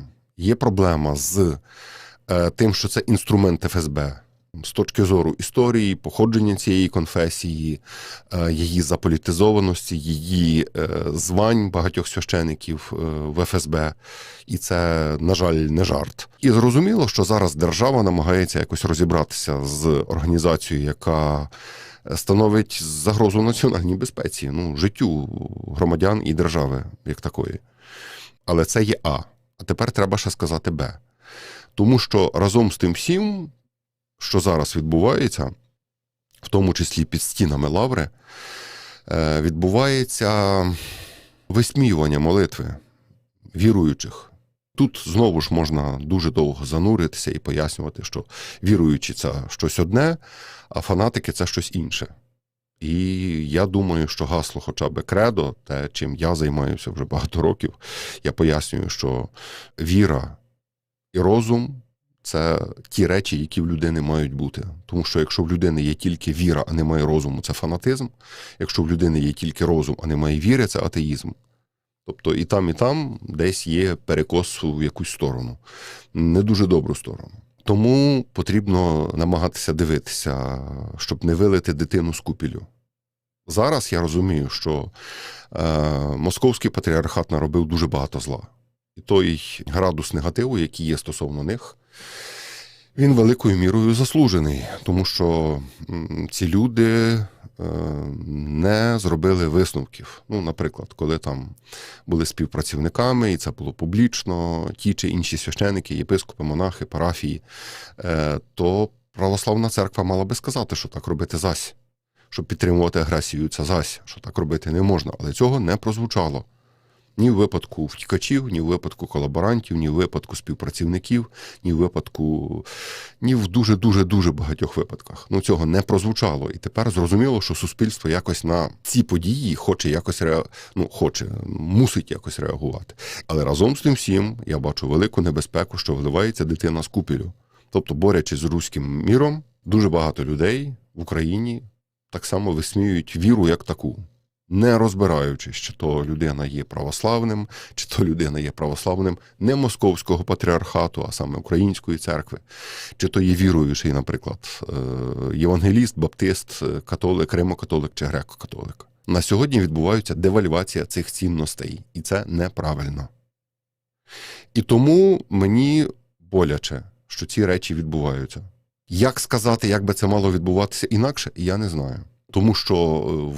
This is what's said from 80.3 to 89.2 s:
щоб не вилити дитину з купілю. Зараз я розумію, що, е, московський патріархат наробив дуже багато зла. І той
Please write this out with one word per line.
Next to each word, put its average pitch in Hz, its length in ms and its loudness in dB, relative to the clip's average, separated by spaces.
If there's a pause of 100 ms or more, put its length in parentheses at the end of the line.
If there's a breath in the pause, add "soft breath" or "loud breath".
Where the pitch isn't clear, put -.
щоб - 260 -6
не 85 100 4
вилити 92 380 4
дитину 82 420 -2
з - 60 -10
купілю. - 460 -8 (800)
Зараз 117 460 0
я 87 80 0
розумію, 82 480 0
що, 76 420 -4 (640 loud breath)
е, 80 60 -2 (540)
московський 104 540 0
патріархат 82 600 -2
наробив 78 360 0
дуже 82 200 0
багато 69 340 -4
зла. 64 220 -8 (540)
І - 40 -18
той 90 640 0